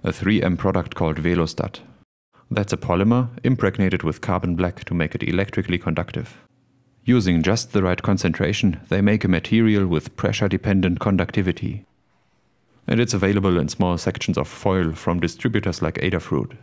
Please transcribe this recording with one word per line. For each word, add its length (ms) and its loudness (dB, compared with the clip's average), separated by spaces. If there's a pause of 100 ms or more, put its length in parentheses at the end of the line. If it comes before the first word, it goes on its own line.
A 80 -2
three 280 0
M 160 0
product 380 -2
called 220 0
Velostat. 640 -2 (680)
That's 240 -2
a 40 -2
polymer 540 2 (120)
impregnated 600 0
with 160 -2
carbon 340 -2
black 300 -2
to 100 -6
make 220 -2
it 80 -4
electrically 520 -2
conductive. 600 -4 (680)
Using 380 4
just 300 0
the 100 2
right 180 0
concentration, 800 0 (100)
they 100 2
make 240 2
a 40 2
material 600 4
with 260 -2
pressure-dependent 840 0
conductivity. 840 -2 (1000)
And 140 0
it's 160 0
available 460 2
in 80 0
small 280 0
sections 400 -4
of 120 -2
foil 460 0
from 260 -2
distributors 600 -4
like 160 -2
Adafruit. 640 -2